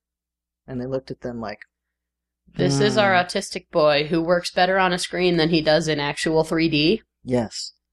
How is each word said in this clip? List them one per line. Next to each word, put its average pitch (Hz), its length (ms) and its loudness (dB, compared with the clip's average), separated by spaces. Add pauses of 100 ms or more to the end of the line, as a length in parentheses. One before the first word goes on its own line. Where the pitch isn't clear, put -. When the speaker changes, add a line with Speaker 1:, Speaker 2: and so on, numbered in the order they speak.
(680)
Speaker 1:
And 127 160 -10
I - 40 -8
looked 131 240 -6
at - 120 -16
them 120 180 -10
like, 107 180 -10 (960)
Speaker 2:
This 175 260 0
is 208 180 2
our 196 160 4
Speaker 1:
"Hmm." 175 120 4
Speaker 2:
autistic - 440 -8
boy 151 380 2
who 165 140 0
works 175 300 0
better 185 260 2
on 185 140 2
a 180 60 -2
screen 180 400 0
than 156 100 4
he 160 140 2
does 156 260 2
in 151 100 0
actual 156 460 0
three 160 240 0
D. 156 340 0 (220)
Speaker 1:
Yes. 120 480 -4 (200)